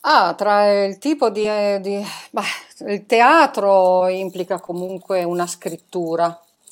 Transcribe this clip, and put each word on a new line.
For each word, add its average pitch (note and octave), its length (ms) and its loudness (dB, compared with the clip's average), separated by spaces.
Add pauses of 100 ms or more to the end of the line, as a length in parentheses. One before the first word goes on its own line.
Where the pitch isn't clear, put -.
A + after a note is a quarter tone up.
Ah, G#3 260 4
tra G#3 500 2
il G3 140 -6
tipo C#4+ 320 -2
di, G#3 160 -4
eh, G#3 360 -2
di, G3+ 180 -6 (300)
bah, A3 120 -6 (440)
il G3+ 200 -6
teatro G3+ 1000 4
implica F#3 520 -6
comunque F3+ 640 -6
una F3 240 -4
scrittura E3+ 920 -6 (320)